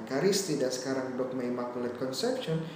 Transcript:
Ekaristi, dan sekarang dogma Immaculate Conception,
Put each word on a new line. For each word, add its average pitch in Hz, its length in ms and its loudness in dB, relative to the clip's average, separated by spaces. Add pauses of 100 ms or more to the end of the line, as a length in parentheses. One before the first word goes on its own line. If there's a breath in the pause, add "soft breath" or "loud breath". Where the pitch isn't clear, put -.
Ekaristi, 160 560 2
dan 131 140 2
sekarang 131 440 -2
dogma 127 280 0
Immaculate 120 540 -2
Conception, 160 640 0 (180 loud breath)